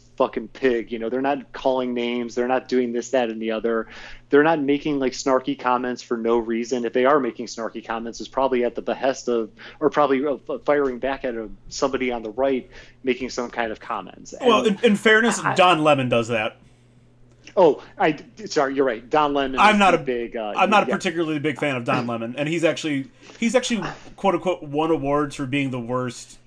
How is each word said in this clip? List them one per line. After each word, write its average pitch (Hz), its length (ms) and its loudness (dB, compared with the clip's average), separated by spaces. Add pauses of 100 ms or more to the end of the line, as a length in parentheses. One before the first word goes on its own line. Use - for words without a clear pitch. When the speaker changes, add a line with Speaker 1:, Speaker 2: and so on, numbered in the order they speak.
(180)
Speaker 1:
fucking 120 320 0
pig." 117 420 0
You 117 80 -4
know, 113 100 -4
they're 127 120 -2
not 139 320 -2
calling 131 400 0
names. 120 420 -4
They're 120 120 0
not 127 200 0
doing 123 240 2
this, 117 200 -4
that, 123 180 2
and 110 120 -8
the 110 100 -4
other. 113 360 -2 (420)
They're 143 140 8
not 165 160 4
making, 143 400 0
like, 131 140 0
snarky 131 440 0
comments 123 440 -2
for 120 160 -4
no 117 220 2
reason. 117 440 -2
If 113 80 -4
they 127 140 2
are 143 140 6
making 120 260 -4
snarky 110 400 -10
comments, 113 340 -8
it's 107 80 -12
probably 127 380 0
at 117 100 -2
the 107 60 -6
behest 127 480 -4
of, 113 220 -2 (280)
or 151 120 2
probably, 139 340 2
uh, 139 120 -2 (280)
firing 143 340 2
back 131 240 -4
at 123 120 -4
a, 110 120 -8 (220)
somebody 131 420 -2
on 117 120 -6
the 110 80 -8
right 131 380 -2 (340)
making 127 260 -2
some 120 220 -6
kind 117 200 -4
of 104 80 -10
comments. - 540 -10
And 254 160 0
Speaker 2:
Well, 214 160 4
in, 202 180 0
in 214 140 4
fairness, 220 420 2
Speaker 1:
I 196 160 -2
Speaker 2:
Don 180 280 6
Lemon 135 260 4
does 117 200 2
that. 113 280 -2 (960)
Speaker 1:
Oh, 165 260 6 (160)
I, 165 200 2 (280)
sorry, 139 300 0
you're 135 100 2
right. 117 240 -2
Don 147 240 2
Lemon 135 260 0
Speaker 2:
I'm 208 160 6
Speaker 1:
is 202 40 2
Speaker 2:
not 190 120 6
Speaker 1:
the 160 80 4
Speaker 2:
a 147 40 -10
Speaker 1:
big, 120 320 -4
uh, 107 200 -4
Speaker 2:
I'm 190 140 4
not 208 140 6
a - 40 -2
Speaker 1:
yeah. 202 80 0
Speaker 2:
particularly 160 440 -2
big 147 180 -2
fan 143 180 -2
of 120 100 -4
Don 127 220 0
Speaker 1:
<laughs> 120 40 -4
Speaker 2:
Lemon, 117 260 -6
and 147 100 -2
he's 165 160 0
actually, 147 460 0 (300)
he's 233 160 0
actually, 240 280 0 (320)
quote 185 200 2
unquote, 175 260 -2
won 147 300 -2
awards 143 440 0
for 139 120 -6
being 135 240 -2
the 127 80 -4
worst 123 680 -6